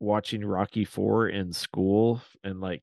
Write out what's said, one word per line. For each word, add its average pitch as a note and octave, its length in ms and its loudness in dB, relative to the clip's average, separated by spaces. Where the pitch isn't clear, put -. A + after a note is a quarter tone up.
watching G#2 440 -2
Rocky G2+ 400 0
four G#2 440 2
in F#2+ 240 -4
school G#2+ 680 2
in, F#2+ 180 -8
like, F#2 220 -6